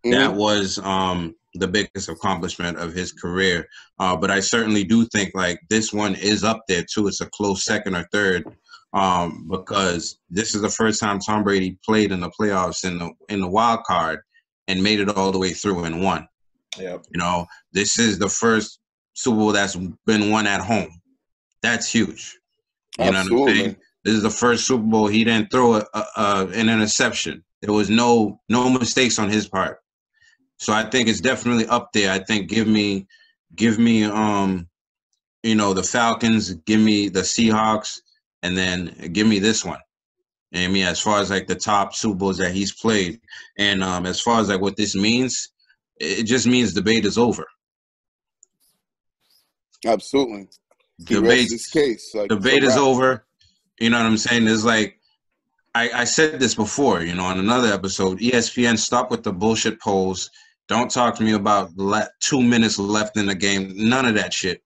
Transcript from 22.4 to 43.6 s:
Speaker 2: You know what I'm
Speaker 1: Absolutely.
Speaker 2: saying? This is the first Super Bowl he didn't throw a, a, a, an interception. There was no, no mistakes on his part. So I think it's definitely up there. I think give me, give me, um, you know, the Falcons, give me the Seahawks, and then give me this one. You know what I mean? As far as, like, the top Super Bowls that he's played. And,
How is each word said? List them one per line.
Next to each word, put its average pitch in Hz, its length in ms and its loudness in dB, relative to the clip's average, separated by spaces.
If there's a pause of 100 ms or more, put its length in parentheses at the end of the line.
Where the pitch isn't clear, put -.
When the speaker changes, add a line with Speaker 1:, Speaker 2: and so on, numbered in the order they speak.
Speaker 2:
You - 60 -2
know 98 60 2
what 98 40 0
I'm 95 60 2
Speaker 1:
Absolutely. 117 340 2
Speaker 2:
saying? 110 220 0 (280)
This 110 100 2
is 104 100 2
the 110 60 2
first 117 360 0
Super 127 160 0
Bowl 110 240 2
he 107 160 2
didn't 110 300 0
throw 123 220 4
a, 107 200 0
a, 104 100 -4 (120)
a, 101 320 0
an 110 200 0
interception. 107 760 0 (180)
There 104 100 0
was 104 180 2
no, 113 580 4
no 123 200 2
mistakes 123 520 2
on 101 100 0
his 104 160 0
part. - 320 -4 (800)
So - 140 -2
I 110 160 0
think 120 200 2
it's 95 120 0
definitely 120 460 0
up 117 260 0
there. 98 200 2
I 98 60 0
think 98 300 -2
give 110 180 0
me, 104 400 2 (480)
give 113 240 2
me, 113 260 4
um, 101 640 0 (760)
you 113 120 2
know, 101 200 2
the 92 80 0
Falcons, 113 720 0
give 110 260 0
me 104 280 4
the 92 120 0
Seahawks, 110 800 0 (420)
and 90 140 -4
then 90 560 -4
give 107 140 2
me 107 120 4
this 107 260 2
one. 76 140 -8 (760)
You 90 80 -4
know 90 60 0
what 92 40 -2
I - 20 0
mean? 95 140 2
As 87 140 -2
far 104 200 2
as, 95 100 -2
like, 95 180 -2
the 113 80 -2
top 101 380 0
Super 107 200 -2
Bowls 95 240 -2
that 90 140 -2
he's 98 200 -4
played. 98 480 -2 (380)
And, 101 240 0